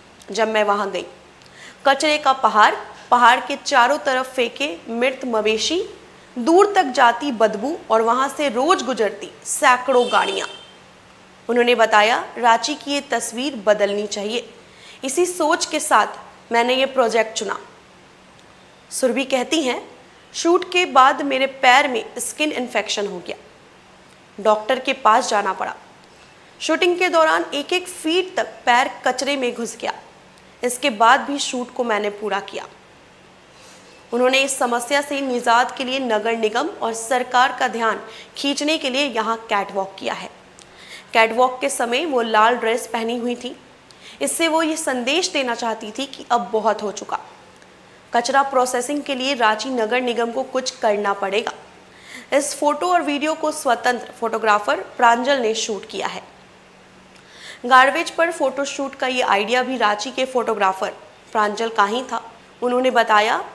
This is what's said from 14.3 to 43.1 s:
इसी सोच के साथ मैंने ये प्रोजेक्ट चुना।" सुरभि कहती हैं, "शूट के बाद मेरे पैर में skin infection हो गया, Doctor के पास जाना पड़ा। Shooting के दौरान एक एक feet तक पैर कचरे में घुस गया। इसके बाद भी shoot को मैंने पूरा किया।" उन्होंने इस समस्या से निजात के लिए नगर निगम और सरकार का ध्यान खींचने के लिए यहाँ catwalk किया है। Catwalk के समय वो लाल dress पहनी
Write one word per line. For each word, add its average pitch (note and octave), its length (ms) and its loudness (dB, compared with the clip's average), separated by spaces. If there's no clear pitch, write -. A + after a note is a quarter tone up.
इसी E4+ 220 0
सोच E4+ 400 0
के D#4 140 -4
साथ - 260 4
मैंने A#3 220 2
ये C4 120 2
प्रोजेक्ट A3+ 520 0
चुना।" G3+ 200 -6
सुरभि B3+ 340 0
कहती C4 380 0
हैं, C4 340 -4
"शूट F4 380 2
के F4+ 140 2
बाद C#4 360 6
मेरे C4+ 240 0
पैर C4+ 420 4
में B3 300 -4
skin D4+ 340 -4
infection G#3 540 -4
हो F3+ 200 -10
गया, - 100 -10
Doctor G#3+ 380 2
के C4 140 -4
पास A#3+ 360 4
जाना G3+ 240 0
पड़ा। - 220 -6
Shooting F4 380 2
के F4+ 100 2
दौरान E4 360 4
एक C#4+ 180 -4
एक F4+ 160 -2
feet F4+ 480 -4
तक A3 100 -2
पैर B3 440 0
कचरे C4 300 -2
में A#3+ 180 -4
घुस A3+ 220 -10
गया। - 160 -6
इसके B3 260 -2
बाद A3+ 300 6
भी C#4 180 -6
shoot B3 360 -6
को B3 100 -4
मैंने G#3 260 -2
पूरा G3+ 300 -6
किया।" - 260 -12
उन्होंने B3+ 280 4
इस C4+ 180 -2
समस्या B3 420 0
से C#4+ 200 -4
निजात B3 580 0
के C4+ 60 -4
लिए B3+ 140 -4
नगर A3+ 380 -2
निगम A3+ 320 -2
और A3+ 260 -6
सरकार B3 640 0
का B3+ 80 0
ध्यान A3+ 320 -2
खींचने D4 420 0
के C#4 120 -4
लिए C#4 160 0
यहाँ A3+ 300 -2
catwalk G3 640 -4
किया - 160 -6
है। - 160 -12
Catwalk A#3+ 480 2
के C#4 80 -2
समय B3+ 360 -2
वो C4 180 0
लाल A3+ 320 4
dress A#3 320 -2
पहनी A#3 320 -4